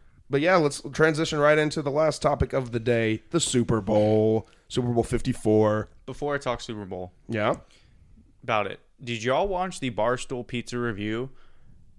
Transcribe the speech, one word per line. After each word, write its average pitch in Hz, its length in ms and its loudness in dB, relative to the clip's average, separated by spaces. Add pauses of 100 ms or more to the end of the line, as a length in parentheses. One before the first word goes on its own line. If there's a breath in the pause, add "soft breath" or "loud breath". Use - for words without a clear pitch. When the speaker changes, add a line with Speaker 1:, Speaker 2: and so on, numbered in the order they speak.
(300 soft breath)
Speaker 1:
But 139 120 0
yeah, 180 160 4
let's 147 240 0 (120)
transition 156 460 2
right 151 180 6
into 151 240 0
the 139 100 -4
last 151 300 0
topic 139 320 2
of 131 180 -2
the 120 80 -2
day, 113 520 2
the 170 80 0
Super 117 420 2
Bowl, 110 640 2 (200 soft breath)
Super 123 220 -2
Bowl 117 140 2
fifty-four. 107 840 2 (160)
Speaker 2:
Before 143 300 -6
I - 20 -2
talk 123 240 -6
Super 104 240 -10
Bowl 90 260 -12 (160)
Speaker 1:
Yeah. 113 280 0 (880 soft breath)
Speaker 2:
about 107 240 0
it, - 120 -12 (240)
did 117 200 -8
y'all 139 240 0
watch 185 320 -6
the 131 100 -4
Barstool 120 560 -4
Pizza 120 320 -8
review 117 540 -4 (680 soft breath)